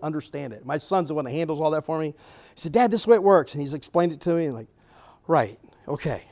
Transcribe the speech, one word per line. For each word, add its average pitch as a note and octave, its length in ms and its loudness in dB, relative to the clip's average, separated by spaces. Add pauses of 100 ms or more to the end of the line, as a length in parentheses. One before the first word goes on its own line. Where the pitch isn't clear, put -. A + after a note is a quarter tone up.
understand D3 500 -8
it. A2 120 -18
My C#3+ 120 -6
son's F3+ 300 -2
the D3+ 80 -6
one D3 100 -2
that - 60 -8
handles D#3 280 -4
all D#3 120 0
that D#3 140 -2
for D#3+ 120 -4
me. D#3 100 -2
He D3 60 -8 (420)
said, D3 180 -10
"Dad, A#3 180 4
this A3+ 80 0
is - 60 -6
the A3+ 60 4
way A#3 40 10
it F#3+ 80 2
works." F#3+ 300 6
And C#3+ 80 -6
he's C#3 120 -6
explained E3+ 380 0
it D3+ 100 -12
to E3+ 140 0
me. E3 100 0
And C3+ 100 -4
like, A2+ 120 -14 (580)
right, B2 340 2 (280)
okay. C#3+ 440 -4